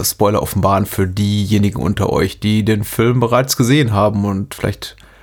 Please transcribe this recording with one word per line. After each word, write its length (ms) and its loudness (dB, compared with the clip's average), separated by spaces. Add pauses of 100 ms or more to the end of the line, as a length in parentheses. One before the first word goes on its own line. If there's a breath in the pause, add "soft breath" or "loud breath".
Spoiler 380 0
offenbaren 440 0
für 220 -2
diejenigen 720 0
unter 300 -2
euch, 280 -2
die 240 0
den 200 0
Film 360 0
bereits 380 0
gesehen 340 2
haben 340 0
und 300 -4
vielleicht, 400 -6 (280 soft breath)